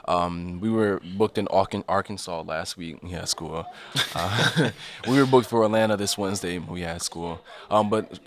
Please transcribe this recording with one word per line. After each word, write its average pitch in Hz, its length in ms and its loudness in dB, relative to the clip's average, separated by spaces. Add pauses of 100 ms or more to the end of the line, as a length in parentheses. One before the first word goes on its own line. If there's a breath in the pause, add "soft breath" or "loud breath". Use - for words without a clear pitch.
Um, 87 540 0
we 110 80 0
were 107 320 2 (160)
booked 107 200 2
in 104 100 -2
Arkan-, 98 420 0
Arkansas 95 540 -4
last 82 340 -6
week. 85 260 -10
We 90 60 -10
had 82 180 -8
school. 80 380 -6 (500 loud breath)
Uh, 101 540 0 (180)
<laughs> - 220 -8
we 131 100 6
were 139 60 8
booked 131 240 6
for 113 160 4
Atlanta 107 320 4
this 101 200 -2
Wednesday. 95 400 -2
We 87 260 -8
had 85 180 -6
school. 85 400 -6 (280 loud breath)
Um, 104 200 4
but 104 380 -2